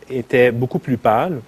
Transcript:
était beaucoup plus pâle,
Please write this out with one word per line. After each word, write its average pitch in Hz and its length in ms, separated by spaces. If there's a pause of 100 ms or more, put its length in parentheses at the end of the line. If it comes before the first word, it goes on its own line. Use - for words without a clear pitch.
était 123 440
beaucoup 127 260
plus 127 200
pâle, 127 500